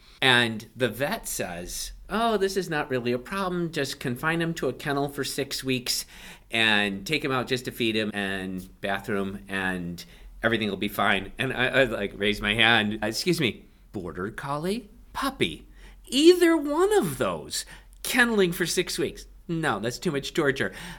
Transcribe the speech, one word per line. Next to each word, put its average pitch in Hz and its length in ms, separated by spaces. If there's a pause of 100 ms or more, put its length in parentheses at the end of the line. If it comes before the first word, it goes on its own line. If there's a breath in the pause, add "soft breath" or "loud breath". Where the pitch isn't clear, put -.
(220 soft breath)
And 120 540
the 120 140
vet 139 400
says, - 640 (160)
"Oh, 220 260
this 190 220
is 175 120
not 151 200
really 120 240
a 120 40
problem. 175 540
Just 139 300
confine 156 400
him 165 140
to 160 120
a 123 60
kennel 143 340
for 143 160
six - 400
weeks 131 400 (480 loud breath)
and 101 560
take 151 160
him 139 80
out 123 160
just 127 180
to 123 60
feed 113 240
him 107 180
and 95 540 (140)
bathroom, 98 640
and 92 560 (400 soft breath)
everything 113 260
will 95 60
be 101 140
fine." 98 480
And 131 160
I, 123 140
I, 135 180
like, 110 320
raised 104 240
my 104 120
hand. 110 480
"Excuse 113 380
me, 117 240 (300 soft breath)
border 87 360
collie? 160 600 (240)
Puppy? 151 520 (420 soft breath)
Either 330 500
one 302 400
of 165 200
those? 90 460 (400 loud breath)
Kenneling 226 480
for 175 140
six - 340
weeks? - 260 (220)
No, 156 320
that's 117 200
too 180 120
much 139 220
torture. 135 400 (260 loud breath)